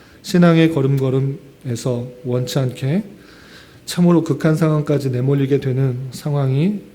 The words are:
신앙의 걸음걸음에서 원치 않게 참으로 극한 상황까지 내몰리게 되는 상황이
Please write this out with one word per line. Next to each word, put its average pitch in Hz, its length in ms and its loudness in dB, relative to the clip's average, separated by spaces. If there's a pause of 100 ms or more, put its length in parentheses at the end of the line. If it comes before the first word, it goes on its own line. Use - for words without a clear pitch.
(220)
신앙의 165 500 4
걸음걸음에서 135 1400 -2 (160)
원치 127 340 -4
않게 135 460 -2 (840)
참으로 175 360 4
극한 160 320 0
상황까지 151 560 0
내몰리게 135 500 0
되는 131 500 -2
상황이 143 720 -2 (120)